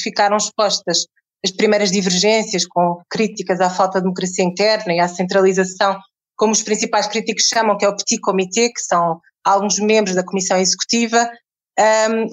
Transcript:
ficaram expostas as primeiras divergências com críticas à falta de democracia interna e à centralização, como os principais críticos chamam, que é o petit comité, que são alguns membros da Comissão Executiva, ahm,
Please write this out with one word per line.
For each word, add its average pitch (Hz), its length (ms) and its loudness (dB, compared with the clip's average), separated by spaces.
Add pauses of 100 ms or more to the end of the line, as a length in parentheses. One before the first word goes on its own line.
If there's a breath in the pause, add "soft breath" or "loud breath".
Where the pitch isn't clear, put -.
ficaram 208 340 0
expostas 196 720 -2 (380)
as 196 60 -4
primeiras 208 400 2
divergências 196 760 0
com 175 340 0 (100)
críticas 190 500 -2
à 180 100 2
falta 190 280 0
de 185 60 0
democracia 185 400 -2
interna 202 480 0
e 170 80 0
à 175 80 2
centralização, 190 920 0 (380)
como 214 160 2
os - 100 0
principais 214 440 -2
críticos 214 420 -2
chamam, 214 300 0
que 208 60 0
é 202 40 4
o 196 80 -2
petit - 240 -4
comité, 190 480 0
que - 120 -12
são 170 380 0 (260 soft breath)
alguns 196 340 2
membros 214 360 2
da 180 80 2
Comissão 185 360 -2
Executiva, 233 720 0 (480 loud breath)
ahm, 220 540 2